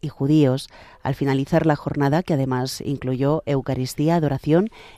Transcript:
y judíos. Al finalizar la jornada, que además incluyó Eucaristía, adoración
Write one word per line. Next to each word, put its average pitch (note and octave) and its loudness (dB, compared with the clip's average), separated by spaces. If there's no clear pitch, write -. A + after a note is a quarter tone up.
y D3+ -8
judíos. C#3 2
Al C3+ -2
finalizar C#3 0
la D3+ 2
jornada, C#3+ 0
que F3 -2
además C3 -2
incluyó C3+ -2
Eucaristía, C#3 -2
adoración D3+ 2